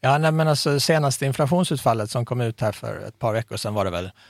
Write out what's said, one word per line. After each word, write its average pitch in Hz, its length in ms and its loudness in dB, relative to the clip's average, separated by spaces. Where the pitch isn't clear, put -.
Ja, 135 180 4
nej, 156 140 4
men 156 160 2
alltså, 143 320 2
senaste 143 460 2
inflationsutfallet 135 840 0
som 120 140 -2
kom 123 160 -4
ut 117 200 -4
här 107 120 0
för 101 360 -10
ett - 100 -20
par 113 140 -2
veckor 113 240 -4
sedan 104 180 -4
var 104 100 0
det 95 60 -2
väl, 90 200 -6